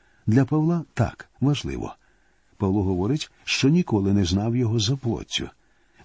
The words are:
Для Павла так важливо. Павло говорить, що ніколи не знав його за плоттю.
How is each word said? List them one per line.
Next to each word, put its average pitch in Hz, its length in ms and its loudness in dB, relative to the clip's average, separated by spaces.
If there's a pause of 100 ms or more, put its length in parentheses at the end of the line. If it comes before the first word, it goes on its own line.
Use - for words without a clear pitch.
(260)
Для 123 180 4
Павла 156 400 0 (100)
так - 340 -4 (120)
важливо. 71 540 -2 (640)
Павло 101 260 0
говорить, 95 480 -2 (140)
що - 240 0
ніколи 110 440 2
не 101 120 4
знав 104 320 0
його 120 220 0
за 110 180 0
плоттю. 113 520 -6 (560)